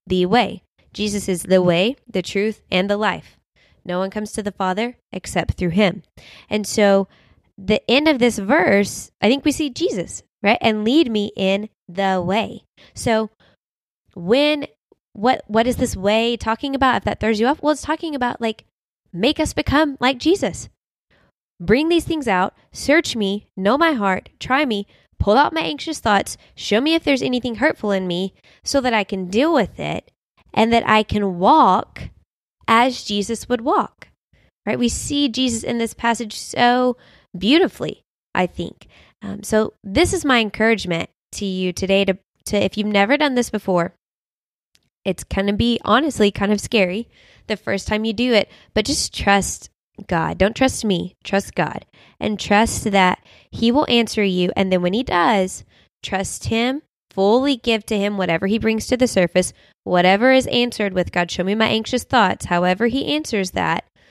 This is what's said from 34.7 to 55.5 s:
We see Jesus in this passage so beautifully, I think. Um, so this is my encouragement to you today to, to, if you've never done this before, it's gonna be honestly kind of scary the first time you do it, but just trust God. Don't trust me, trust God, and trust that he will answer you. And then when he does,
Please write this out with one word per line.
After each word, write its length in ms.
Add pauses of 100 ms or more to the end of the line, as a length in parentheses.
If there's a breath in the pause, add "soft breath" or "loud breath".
We 120
see 400
Jesus 340
in 140
this 160
passage 420
so 600 (380 soft breath)
beautifully, 680 (320)
I 120
think. 400 (360 soft breath)
Um, 200
so 300 (100)
this 300
is 140
my 140
encouragement 680 (240)
to 140
you 260
today 320
to, 140 (280)
to, 160
if 140
you've 100
never 300
done 180
this 140
before, 460 (1120)
it's 180
gonna 300
be 320
honestly 440
kind 220
of 80
scary 480 (380 soft breath)
the 100
first 320
time 160
you 80
do 220
it, 160 (240 soft breath)
but 100
just 300
trust 560 (380)
God. 280
Don't 180
trust 300
me, 300 (100)
trust 300
God, 320 (340 soft breath)
and 180
trust 520
that 340 (260 soft breath)
he 220
will 160
answer 340
you. 320
And 160
then 120
when 100
he 100
does, 600 (380 soft breath)